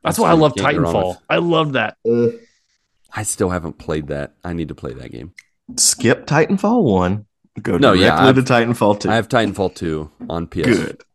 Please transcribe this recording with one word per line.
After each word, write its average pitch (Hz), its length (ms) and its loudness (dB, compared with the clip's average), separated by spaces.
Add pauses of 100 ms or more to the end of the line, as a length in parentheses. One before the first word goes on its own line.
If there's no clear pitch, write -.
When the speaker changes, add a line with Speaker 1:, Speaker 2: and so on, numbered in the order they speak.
Speaker 1:
That's 156 160 -2
Speaker 2:
why 226 100 2
I 170 40 4
Speaker 1:
true. 156 100 4
Speaker 2:
love 147 140 2
Speaker 1:
Can't 98 200 0
go 82 60 0
wrong 85 120 -2
Speaker 2:
Titanfall. 95 140 0
Speaker 1:
with 90 100 -10 (120)
Speaker 2:
I 165 80 0
love 160 340 0
that. 110 240 -4 (100)
Speaker 3:
Uh, 117 200 2 (880)
Speaker 1:
I 110 80 -8
still 101 280 -4
haven't 82 280 -6
played 78 300 -6
that. 71 260 -8 (100)
I 87 80 -8
need 82 160 -6
to 76 60 -14
play 65 180 -12
that 64 180 -16
game. 60 220 -16 (460)
Speaker 3:
Skip - 480 0
Titanfall 202 560 2
one. 98 420 2 (360)
Go 104 120 -4
Speaker 1:
No, 113 220 4
Speaker 3:
directly 92 120 4
Speaker 1:
yeah, 82 200 4
I've, 131 100 6
Speaker 3:
to 131 60 4
Titanfall 117 580 2
two. 95 100 -4
Speaker 1:
I 110 60 2
have 110 120 -2
Titanfall 101 460 0
two 78 360 -6 (180)
on 85 180 -6
P 85 160 -6
S. - 40 0
Speaker 3:
Good. 87 360 -2 (120)